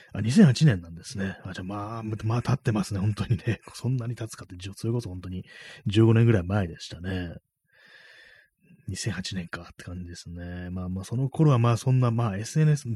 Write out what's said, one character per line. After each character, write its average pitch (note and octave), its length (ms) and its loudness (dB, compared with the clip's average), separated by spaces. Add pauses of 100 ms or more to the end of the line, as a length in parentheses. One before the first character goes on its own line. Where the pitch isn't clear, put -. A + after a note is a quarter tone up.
(120)
あ、 G2 80 -6
二 G#2+ 100 0
千 F#3+ 140 10
八 D3 220 8
年 G#2 140 6
な E2+ 80 -16
ん E2 60 -14
で E2 100 -16
す - 140 -12
ね。 G2 260 -6
あ、 F#2+ 100 -10
じ F#2 60 -10
ゃ - 20 -8
あ、 - 20 -8
ま G#2 340 -8
あ、 A2+ 40 -10
ま A2 340 -2
あ、 A#2+ 60 0
経 - 100 0
っ C3 60 0
て - 120 -2
ま G#2+ 140 0
す - 100 -8
ね、 G2 60 -2
本 G#2 140 0
当 G2+ 120 -4
に A2 100 2
ね。 - 320 -2
<laughs> - 60 -20
そ - 140 -6
ん C3 80 0
な A#2 100 -6
に A#2+ 80 -6
経 A2 140 -10
つ - 80 -18
か - 80 -16
っ - 20 -20
て、 G#2 100 -16
じ F#2 120 -12
ょ-、 G2 80 -14
そ - 100 -8
れ A2+ 60 -2
こ A#2+ 80 -2
そ A2 80 -8
本 F2+ 140 -12
当 F#2 60 -14
に F#2 160 -8 (420)
十 G#2+ 180 6
五 A2+ 100 8
年 A#2 120 6
ぐ A#2 60 6
ら G#2 80 4
い - 40 -2
前 F#2+ 220 0
で E2 140 -10
し - 80 -14
た - 120 -14
ね。 F2+ 340 -6 (1500)
二 F#2+ 80 -6
千 - 160 -4
八 F#2 220 -8
年 F2 140 -8
か - 140 -10 (100)
っ - 40 -20
て - 80 -18
感 F#2 160 -12
じ F2+ 40 -10
で F2 120 -14
す - 140 -18
ね。 F2 400 -10
ま F2+ 140 -8
あ F2+ 40 -6
ま F#2+ 140 -6
あ、 - 20 -10
そ - 120 -6
の C3+ 120 0
頃 D#3 220 4
は B2+ 80 4
ま A#2+ 140 4
あ、 A#2 40 2
そ C3 140 0
ん B2+ 100 4
な、 B2 100 4
ま A#2 200 0
あ、 F#2+ 60 -4
エ G#2+ 80 -6
ス D#3 160 -2
エ D#3 40 4
ヌ D3+ 80 4
エ D3 40 2
ス、 - 80 -6 (120)